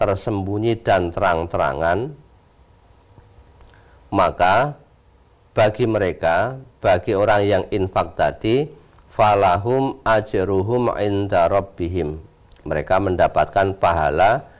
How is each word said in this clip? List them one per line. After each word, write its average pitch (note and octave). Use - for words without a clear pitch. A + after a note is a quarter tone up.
tersembunyi G#2
dan F2+
terang-terangan, F2
maka F#2+
bagi G#2+
mereka, G2+
bagi G2
orang G#2
yang G2
infak F#2+
tadi, A2
falahum G#2+
ajruhum G#2+
'inda G2+
rabbihim, F2
mereka D#2
mendapatkan F#2
pahala E2+